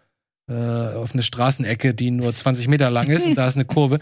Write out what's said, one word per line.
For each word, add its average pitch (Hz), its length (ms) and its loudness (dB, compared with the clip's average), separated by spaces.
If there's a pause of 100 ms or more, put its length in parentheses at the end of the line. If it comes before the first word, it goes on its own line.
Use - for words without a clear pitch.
(500)
äh, 123 40 -6
auf 117 600 -4
eine 127 100 0
Straßenecke, 123 720 0
die 123 180 -2
nur 120 240 0
zwanzig 123 320 -2
Meter 143 240 4
lang 120 180 0
ist 160 160 2
und 320 100 2
da 127 120 2
ist 131 80 -2
eine 135 80 0
Kurve, 147 380 2